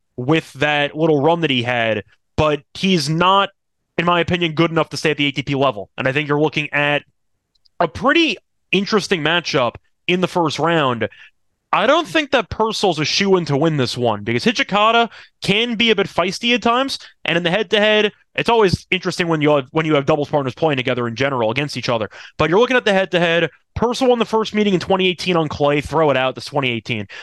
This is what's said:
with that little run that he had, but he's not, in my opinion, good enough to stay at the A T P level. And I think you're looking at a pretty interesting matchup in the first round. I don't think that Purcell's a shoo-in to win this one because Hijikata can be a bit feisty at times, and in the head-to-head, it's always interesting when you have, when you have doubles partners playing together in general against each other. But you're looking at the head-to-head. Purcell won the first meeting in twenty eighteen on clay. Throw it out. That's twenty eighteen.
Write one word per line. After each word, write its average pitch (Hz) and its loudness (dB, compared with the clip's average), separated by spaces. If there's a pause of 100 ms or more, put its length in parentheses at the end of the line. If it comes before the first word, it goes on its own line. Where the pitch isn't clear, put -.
(160)
with 147 -2
that 147 -2
little 156 2
run 165 2
that 156 0
he 127 0
had, 113 -2 (340)
but 151 0 (100)
he's 175 0
not, 190 2 (480)
in 170 -2
my 175 2
opinion, 170 -2
good 165 2
enough 160 0
to 143 -10
stay 156 0
at 143 -2
the 147 0
A 139 0
T 135 -6
P 143 -4
level. 127 -2
And 131 -2
I 131 0
think 147 -2
you're 147 0
looking 151 -2
at 143 0 (800)
a 165 2
pretty 285 0 (340)
interesting 190 0
matchup 151 0 (320)
in 180 0
the 175 0
first 165 -2
round. 139 0 (640)
I 185 2
don't 311 2
think 302 -2
that 233 0
Purcell's 214 0
a 147 0
shoo-in 190 2
to 143 -2
win 156 2
this 123 -2
one 107 -2
because 117 -2
Hijikata 226 2 (320)
can 226 0
be 233 2
a 214 4
bit 190 0
feisty 226 -2
at 240 0
times, 247 0 (240)
and 170 -2
in 175 0
the 170 0
head-to-head, 214 2 (240)
it's - -2
always 220 2
interesting 180 -2
when 160 0
you 147 4
have, 131 -2
when 156 -2
you 156 2
have 139 0
doubles 147 0
partners 135 -2
playing 156 0
together 123 -2
in 117 -6
general 127 0
against 139 -4
each 120 -6
other. 110 -2 (280)
But 156 0
you're 180 4
looking 247 2
at 240 0
the 208 2
head-to-head. 170 0 (220)
Purcell 247 0
won 240 4
the 220 2
first 220 -2
meeting 208 2
in 170 0
twenty 190 0
eighteen 180 -2
on 156 0
clay. 147 0
Throw 147 0
it 131 2
out. 131 -2
That's - -14
twenty 139 -2
eighteen. 113 -6 (160)